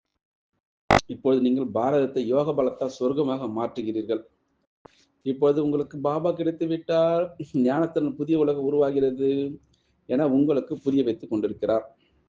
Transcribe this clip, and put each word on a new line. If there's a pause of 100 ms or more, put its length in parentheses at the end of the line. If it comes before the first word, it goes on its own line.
(1080)
இப்பொழுது
நீங்கள்
பாரதத்தை
யோக
பலத்தால்
சொர்க்கமாக
மாற்றுகிறீர்கள். (1040)
இப்பொழுது
உங்களுக்கு
பாபா
கிடைத்து
விட்டால் (280)
ஞானத்தின்
புதிய
உலகம்
உருவாகிறது (800)
என
உங்களுக்கு
புரிய
வைத்துக்
கொண்டிருக்கிறார். (420)